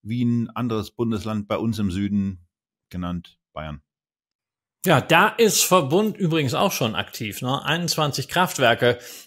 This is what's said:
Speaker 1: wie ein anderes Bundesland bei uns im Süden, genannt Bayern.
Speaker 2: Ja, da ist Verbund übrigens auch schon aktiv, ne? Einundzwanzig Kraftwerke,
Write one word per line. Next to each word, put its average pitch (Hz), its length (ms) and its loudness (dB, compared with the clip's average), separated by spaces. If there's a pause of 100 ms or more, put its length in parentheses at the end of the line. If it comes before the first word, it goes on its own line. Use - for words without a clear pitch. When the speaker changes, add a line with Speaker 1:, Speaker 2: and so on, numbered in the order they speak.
Speaker 1:
wie 120 240 -4
ein 120 260 0
anderes 113 420 -4
Bundesland 107 560 -4
bei 107 80 0
uns 104 220 -2
im 101 120 0
Süden, 98 560 -2 (420)
genannt 87 500 -8 (140)
Bayern. 76 300 -10 (1000)
Speaker 2:
Ja, 156 160 4
da 170 280 4
ist 208 360 2
Verbund 185 520 2
übrigens 156 380 0
auch 202 180 0
schon 113 220 -2
aktiv, 101 460 -8
ne? 127 240 -4
Einundzwanzig 156 640 -2
Kraftwerke, 120 720 2 (280)